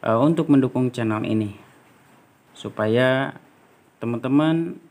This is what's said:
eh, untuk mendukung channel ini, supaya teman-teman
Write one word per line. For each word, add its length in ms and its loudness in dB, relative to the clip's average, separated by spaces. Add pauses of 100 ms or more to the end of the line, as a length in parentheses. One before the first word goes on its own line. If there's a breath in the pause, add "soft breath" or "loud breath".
eh, 160 2
untuk 320 2
mendukung 420 2
channel 320 -4
ini, 320 -2 (960)
supaya 800 0 (640)
teman-teman 800 0 (120)